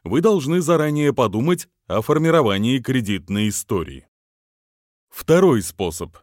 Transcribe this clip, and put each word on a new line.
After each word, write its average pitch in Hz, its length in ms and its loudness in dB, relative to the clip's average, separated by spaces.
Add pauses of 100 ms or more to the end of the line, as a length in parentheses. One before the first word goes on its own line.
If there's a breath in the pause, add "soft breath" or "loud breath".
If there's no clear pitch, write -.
вы 113 180 -2
должны 180 400 0
заранее 151 500 0
подумать 123 560 -2 (200)
о 104 160 -2
формировании 139 720 2
кредитной 104 720 -2
истории. 76 560 -6 (1040)
Второй 160 540 2
способ. - 600 -8